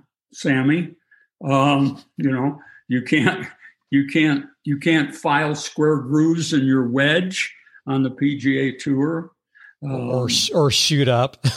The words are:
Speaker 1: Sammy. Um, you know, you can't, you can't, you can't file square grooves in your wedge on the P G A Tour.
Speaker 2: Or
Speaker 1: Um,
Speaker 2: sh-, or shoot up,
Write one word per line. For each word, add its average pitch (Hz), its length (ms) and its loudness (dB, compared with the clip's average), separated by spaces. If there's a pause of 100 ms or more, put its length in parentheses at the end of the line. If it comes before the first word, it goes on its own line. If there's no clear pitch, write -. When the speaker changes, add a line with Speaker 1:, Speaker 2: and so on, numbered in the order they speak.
(320)
Speaker 1:
Sammy. 143 640 0 (480)
Um, 139 580 2 (160)
you 139 140 0
know, 135 280 -2 (280)
you 123 140 0
can't, - 440 0 (460)
you 139 160 2
can't, 151 380 0 (180)
you 147 140 -4
can't 151 380 0
file 151 400 0
square 151 420 0
grooves 156 560 0
in 135 120 2
your 131 220 2
wedge 151 640 0 (320)
on 135 180 0
the 131 60 -2
P 143 280 -2
G 135 200 0
A 135 160 0
Tour. 151 580 -4 (500)
Speaker 2:
Or 127 420 -4
Speaker 1:
Um, 123 40 -2
Speaker 2:
sh-, - 240 -2
or 147 200 2
shoot 143 360 2
up, 123 380 0 (120)